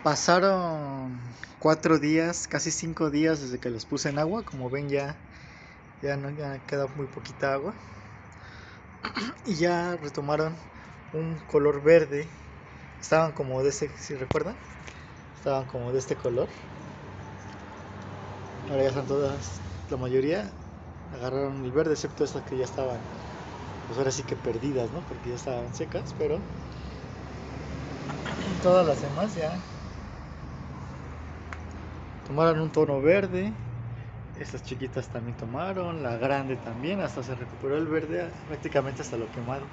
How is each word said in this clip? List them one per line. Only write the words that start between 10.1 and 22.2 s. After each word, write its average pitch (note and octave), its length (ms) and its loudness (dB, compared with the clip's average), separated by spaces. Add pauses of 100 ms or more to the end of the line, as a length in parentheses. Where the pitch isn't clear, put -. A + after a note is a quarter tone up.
un D#3+ 220 -2 (160)
color C#3+ 300 8
verde. D3+ 460 10 (720)
Estaban D#3+ 340 6
como C3 280 0
de C#3 80 6
ese, C#3 280 0
si - 180 -8
recuerdan, D3+ 400 0 (840)
estaban C3+ 280 2
como B2 260 -4
de C3 80 4
este C3 160 -2
color. B2+ 320 2 (2250)
Ahora C#3 120 4
ya C3+ 80 6
están C3 160 0
todas, C#3 540 0 (320)
la C#3 60 -2
mayoría C3+ 520 2 (640)
agarraron C3+ 500 -2
el B2 80 -2
verde, D3+ 200 4
excepto D3 320 2